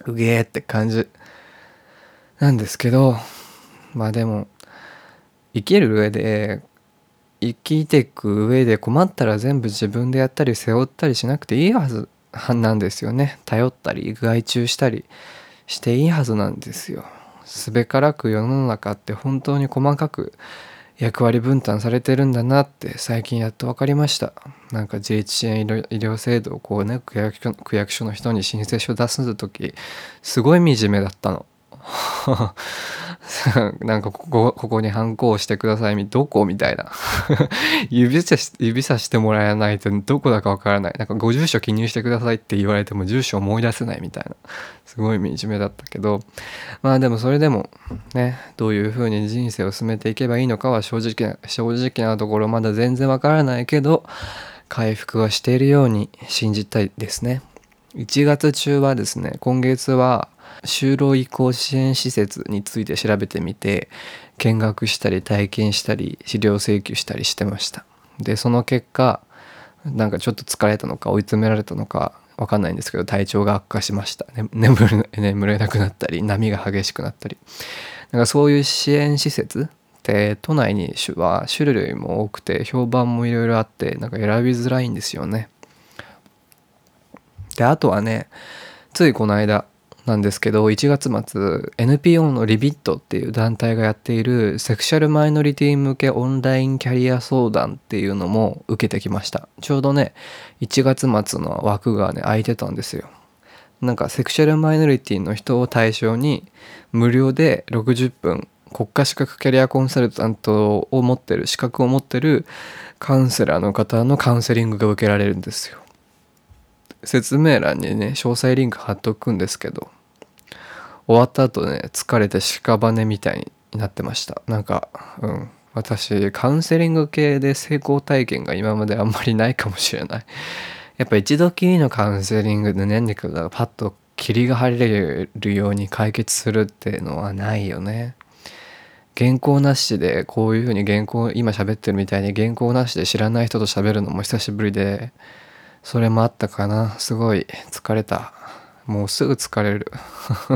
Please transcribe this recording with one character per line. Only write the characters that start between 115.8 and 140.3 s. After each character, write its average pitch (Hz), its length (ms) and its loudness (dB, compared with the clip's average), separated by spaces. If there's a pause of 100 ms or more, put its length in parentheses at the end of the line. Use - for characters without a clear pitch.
説 135 340 0
明 147 220 6
欄 71 180 0
に - 160 -4
ね、 107 140 -2
詳 131 220 -2
細 127 260 2
リ 131 100 2
ン 117 40 -2
ク 104 80 -8
貼 - 160 -4
っ 101 60 -12
と 110 140 -2
く - 180 -4
ん 101 60 0
で 92 80 -2
す - 120 -6
け - 120 -10
ど、 - 180 -12 (1200)
終 113 140 8
わ 123 60 6
っ - 60 -4
た 135 120 4
後 - 200 0
ね、 - 280 -4
疲 - 260 0
れ 104 100 4
て 92 120 0
屍 113 640 2
み 107 140 -2
た - 120 -2
い - 180 -8 (220)
に 107 80 -6
な 107 60 -2
っ 92 40 -4
て - 120 -8
ま - 120 -6
し - 120 -6
た。 - 200 -10
な 110 120 0
ん 101 60 -4
か、 - 240 -2 (340)
う - 40 -4
ん。 - 220 -6 (240)
私、 104 600 -2
カ - 160 0
ウ 143 80 4
ン 165 60 2
セ 165 140 2
リ 165 120 4
ン 160 60 0
グ 156 120 2
系 147 320 2
で 139 160 2
成 - 220 -4
功 139 240 0
体 135 260 2
験 62 180 -4
が - 80 -4
今 107 220 0
ま 107 100 0
で 104 120 0
あ 104 80 2
ん 113 80 2
ま - 100 -4
り 117 120 2
な 110 140 4
い 127 60 0
か - 160 -6
も 95 80 -10
し - 180 -4
れ - 80 -6
な - 140 -8
い。 - 80 -16 (720)
や 127 80 0
っ - 20 -12
ぱ 110 80 4
一 147 220 2
度 175 140 4
き - 140 0
り 180 120 6
の 147 100 4
カ 107 200 0
ウ 104 60 0
ン 98 100 -2
セ 110 180 0
リ 107 120 0
ン 104 80 0
グ 104 120 0
で 98 100 0
何 107 300 0
か - 140 -10
が 82 200 -4
パ - 160 -4
ッ - 120 -2
と 101 180 -6 (220)
霧 120 320 0
が 131 80 2
晴 123 200 2
れ 98 580 0
る 104 200 -2
よ 101 140 0
う 101 60 0
に 101 140 -2
解 107 240 -2
決 - 220 -4
す - 160 -4
る 110 120 2
っ 101 40 -2
て - 240 -8
い 101 80 -4
う - 60 -8
の 71 140 -6
は 101 140 -6
な 104 240 -4
い 101 120 -4
よ - 120 -8
ね。 113 360 -8 (1000)
原 127 220 4
稿 139 220 4
な 139 160 4
し 113 240 -2
で、 - 240 0
こ 110 240 0